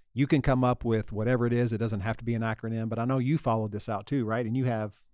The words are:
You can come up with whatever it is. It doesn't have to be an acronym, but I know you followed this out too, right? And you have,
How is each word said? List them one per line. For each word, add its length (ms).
You 140
can 140
come 220
up 220
with 260
whatever 340
it 80
is. 200
It 40
doesn't 220
have 180
to 60
be 120
an 60
acronym, 480
but 80
I 80
know 140
you 180
followed 360
this 160
out 180
too, 180
right? 200
And 120
you 80
have, 300